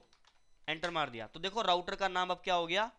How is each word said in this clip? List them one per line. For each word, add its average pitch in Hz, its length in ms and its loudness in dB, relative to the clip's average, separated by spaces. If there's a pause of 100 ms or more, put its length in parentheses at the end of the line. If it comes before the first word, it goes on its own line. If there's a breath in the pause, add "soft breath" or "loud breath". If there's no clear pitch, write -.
(680)
एंटर 160 220 -2
मार 151 200 0
दिया। 113 160 -8
तो 160 140 -14
देखो 190 220 -2
राउटर 180 340 2
का 190 120 0
नाम 180 220 0
अब 175 140 -2
क्या 185 100 2
हो 170 120 2
गया 208 320 0